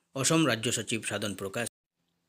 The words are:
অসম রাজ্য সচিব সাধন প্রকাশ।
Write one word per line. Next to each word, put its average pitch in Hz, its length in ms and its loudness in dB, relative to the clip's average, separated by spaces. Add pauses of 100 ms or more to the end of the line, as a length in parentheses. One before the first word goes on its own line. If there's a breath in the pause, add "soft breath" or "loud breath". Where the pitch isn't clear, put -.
(160)
অসম 160 300 4
রাজ্য 117 260 2
সচিব 110 360 -2
সাধন 104 260 -4
প্রকাশ। 101 320 -4 (640)